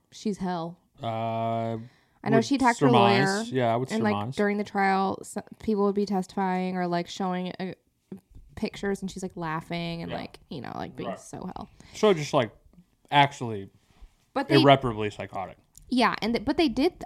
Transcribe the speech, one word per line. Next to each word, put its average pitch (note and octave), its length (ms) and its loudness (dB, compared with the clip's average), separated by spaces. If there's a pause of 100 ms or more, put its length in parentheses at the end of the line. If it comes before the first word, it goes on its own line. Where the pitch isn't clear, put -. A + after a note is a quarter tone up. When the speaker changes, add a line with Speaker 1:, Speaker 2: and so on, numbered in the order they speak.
(100)
Speaker 1:
she's - 280 -6
hell. F3 380 -6 (240)
Speaker 2:
Uh, B2+ 60 -6
Speaker 1:
I A2+ 1200 -4
know A3+ 80 6
Speaker 2:
would A3+ 60 2
Speaker 1:
she C#4 120 -2
attacked B3 240 2
her - 80 6
Speaker 2:
surmise. A#2 400 6
Speaker 1:
lawyer. G#3+ 160 0
Speaker 2:
Yeah, B2 280 0
I A#2 40 2
would B2+ 160 -2
Speaker 1:
And, A3 80 -2
Speaker 2:
surmise. G#3+ 120 2 (140)
Speaker 1:
like, C3 80 -8
during G#3 240 0
the G#3 60 -2
trial, G3 580 0
so, - 180 -10 (220)
people G3+ 220 2
would G3+ 100 2
be G#3 100 0
testifying F#3 720 -2
or, F3+ 120 -2
like, F3 200 -2
showing, F#3 520 -4
uh, F#3 140 -8 (840)
pictures, G3+ 460 -4
and F#3+ 80 -6
she's, F#3+ 120 -10
like, F#3 140 -10
laughing E3+ 680 -6
and, E3+ 80 -8
Speaker 2:
Yeah. - 80 -8
Speaker 1:
like, - 220 -14 (100)
you D#3 100 -10
know, G#1+ 140 -12
like, F2 220 -10
being - 140 -8
Speaker 2:
Right. - 100 -10
Speaker 1:
so - 240 -14 (120)
hell. - 140 -14 (240)
Speaker 2:
So G#3+ 180 4
just, D3+ 220 -2
like, A#2+ 160 2 (600)
actually B2 600 2 (600)
Speaker 1:
But - 160 -4
they C#3 120 6
Speaker 2:
irreparably B2 500 6
psychotic. F#2+ 460 -10 (340)
Speaker 1:
Yeah, A#3+ 320 2
and A3+ 120 -2
th-, G#3 100 -2
but C#4+ 120 -2
they E4 120 4
did C4+ 380 0